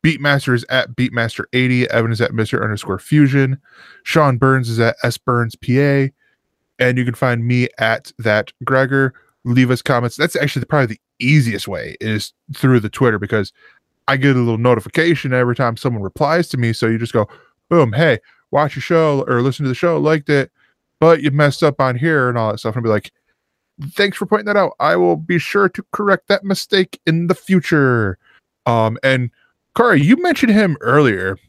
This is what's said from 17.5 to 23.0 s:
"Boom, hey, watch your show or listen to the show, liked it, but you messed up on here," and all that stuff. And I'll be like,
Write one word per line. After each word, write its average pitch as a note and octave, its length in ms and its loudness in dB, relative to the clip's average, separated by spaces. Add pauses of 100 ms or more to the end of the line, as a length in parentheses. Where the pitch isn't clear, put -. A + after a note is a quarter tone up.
"Boom, C#3 240 2
hey, C#3+ 240 2 (320)
watch C#3+ 260 -2
your C3 60 -8
show D#3 440 0
or A#2+ 140 0
listen C3+ 240 -2
to C3 60 -2
the B2 40 -4
show, E3+ 240 -2
liked D3+ 300 0
it, C#3 220 0 (500)
but D#3 220 6
you D3 80 0
messed C#3+ 320 0
up D3 180 0
on B2+ 160 0
here," C#3 320 0
and A#2+ 80 -2
all A2 140 0
that G#2+ 80 -6
stuff. A2 180 -6
And A#2+ 60 -6
I'll A2+ 80 0
be G#2+ 40 4
like, - 160 -4 (840)